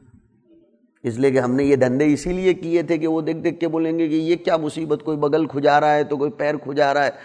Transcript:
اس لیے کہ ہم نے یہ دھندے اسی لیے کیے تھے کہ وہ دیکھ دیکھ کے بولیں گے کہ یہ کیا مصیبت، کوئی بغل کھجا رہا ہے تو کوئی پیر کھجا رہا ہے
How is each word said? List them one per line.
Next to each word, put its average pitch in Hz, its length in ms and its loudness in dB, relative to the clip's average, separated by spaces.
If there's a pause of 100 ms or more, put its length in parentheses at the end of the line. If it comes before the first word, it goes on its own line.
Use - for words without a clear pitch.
(1040)
اس 120 100 -4
لیے 131 180 2
کہ 131 80 2
ہم 123 160 0
نے 139 80 0
یہ 143 120 4
دھندے 131 380 2
اسی 180 200 -4
لیے 185 200 2
کیے 170 300 -2
تھے 160 140 -2
کہ 160 100 -2
وہ 160 140 0
دیکھ 160 160 -4
دیکھ 170 220 -4
کے 170 80 -2
بولیں 165 320 -2
گے 165 80 0
کہ 151 80 -2
یہ 160 200 0
کیا 170 220 0
مصیبت، 151 460 -4
کوئی 156 140 -4
بغل 147 280 2
کھجا 143 340 2
رہا 151 160 4
ہے 151 80 2
تو 143 140 -2
کوئی 143 140 -2
پیر 147 260 -4
کھجا 139 360 0
رہا 143 120 2
ہے 123 40 0 (160)